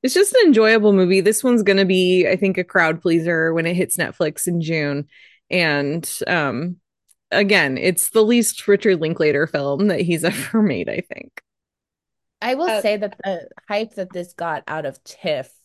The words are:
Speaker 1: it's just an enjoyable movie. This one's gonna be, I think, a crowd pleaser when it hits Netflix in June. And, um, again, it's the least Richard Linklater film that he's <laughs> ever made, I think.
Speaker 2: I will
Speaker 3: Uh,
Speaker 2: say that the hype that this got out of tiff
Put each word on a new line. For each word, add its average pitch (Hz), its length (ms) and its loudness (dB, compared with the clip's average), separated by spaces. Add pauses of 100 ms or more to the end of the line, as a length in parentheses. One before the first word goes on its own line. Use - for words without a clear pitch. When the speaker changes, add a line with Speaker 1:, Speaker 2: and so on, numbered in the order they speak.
Speaker 1:
it's 254 140 -2
just 392 180 2
an 466 140 6
enjoyable 214 460 6
movie. 190 280 4
This 214 220 0
one's 240 200 2
gonna 196 220 4
be, 180 420 2
I 170 100 0
think, 190 200 0
a 180 60 -4
crowd 165 400 0
pleaser 165 500 0
when 165 140 -2
it 175 80 -2
hits 180 220 -2
Netflix 160 500 -4
in 170 140 -2
June. 147 460 -4 (440)
And, 156 580 -2 (180)
um, 160 500 -4 (540)
again, 185 480 0
it's - 320 -2
the 220 120 2
least 233 440 0
Richard 196 340 2
Linklater 156 460 0
film 143 400 -2
that 160 140 0
he's 165 220 -2
<laughs> - 20 -4
ever 170 360 -2
made, 127 280 -2
I - 120 -6
think. - 400 -18 (1000)
Speaker 2:
I 247 140 -2
will 302 140 -2
Speaker 3:
Uh, 214 120 -2
Speaker 2:
say 214 160 0
that 202 260 -8
the 185 240 -6 (200)
hype 220 280 -6
that 185 180 -10
this 180 200 -10
got 165 340 -6
out 156 180 -8
of 135 180 -12
tiff 147 480 -8 (140)